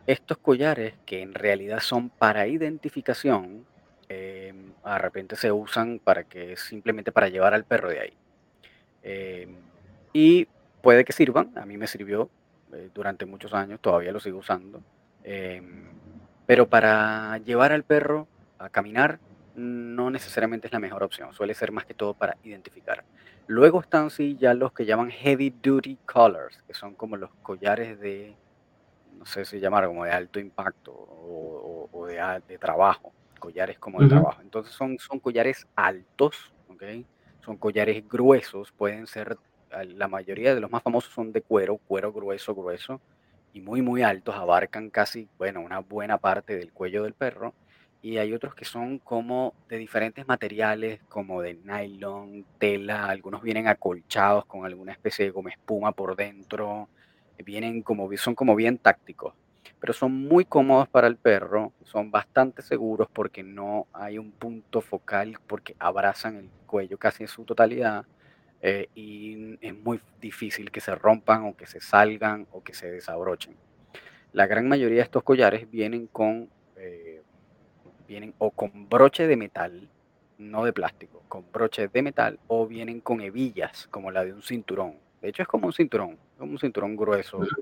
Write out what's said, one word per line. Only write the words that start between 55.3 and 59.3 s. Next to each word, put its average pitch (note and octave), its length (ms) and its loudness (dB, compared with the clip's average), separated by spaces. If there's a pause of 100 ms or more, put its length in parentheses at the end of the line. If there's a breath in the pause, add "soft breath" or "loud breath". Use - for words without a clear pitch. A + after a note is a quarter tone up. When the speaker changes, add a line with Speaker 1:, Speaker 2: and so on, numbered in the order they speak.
Speaker 1:
goma F#2 180 -8
espuma G#2 440 -4
por F#2 220 -6
dentro, G#2 720 -8 (560)
vienen A2 380 -8
como G2+ 260 -4
bi-, G2 100 -8
son A#2+ 180 -4
como B2 200 4
bien A2+ 220 0
tácticos, - 560 0 (460 soft breath)